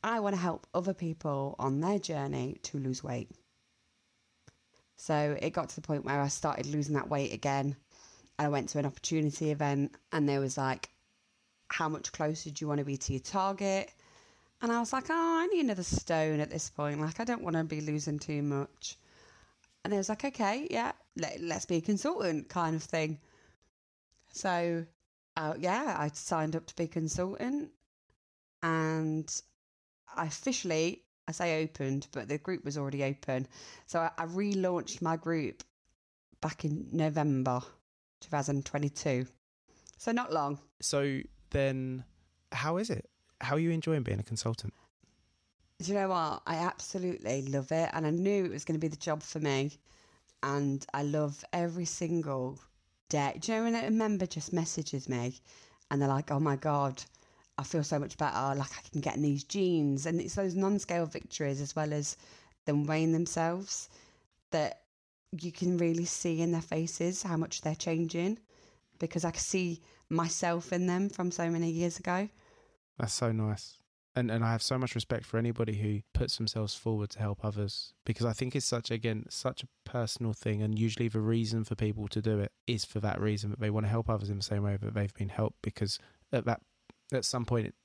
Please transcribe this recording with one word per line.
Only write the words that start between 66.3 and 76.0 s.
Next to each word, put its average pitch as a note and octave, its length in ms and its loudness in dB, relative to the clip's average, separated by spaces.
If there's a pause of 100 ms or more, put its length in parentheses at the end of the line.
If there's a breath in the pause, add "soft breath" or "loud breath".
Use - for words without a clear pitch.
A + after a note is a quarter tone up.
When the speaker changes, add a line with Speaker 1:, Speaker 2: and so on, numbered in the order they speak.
Speaker 1:
in E3+ 100 4
their E3 80 2
faces E3+ 640 -2
how E3+ 160 0
much - 240 -2
they're D#3 120 0
changing, E3+ 640 0 (600 soft breath)
because E3 260 -2
I E3 60 2
can - 100 -6
see F3 400 0 (300 loud breath)
myself E3+ 640 0
in F3+ 120 2
them F3+ 220 2
from F3+ 220 -2
so E3+ 180 0
many E3+ 220 2
years E3+ 280 0
ago. F#3 300 0 (720 soft breath)
Speaker 2:
That's A2+ 160 0
so A#2 180 2
nice. G#2+ 460 0 (360)
And, B2 160 2
and A2+ 140 2
I A2+ 80 4
have A2+ 100 2
so C3 140 0
much B2+ 180 0
respect A#2 300 -2
for - 140 0
anybody A2+ 380 2
who G#2 260 0 (100)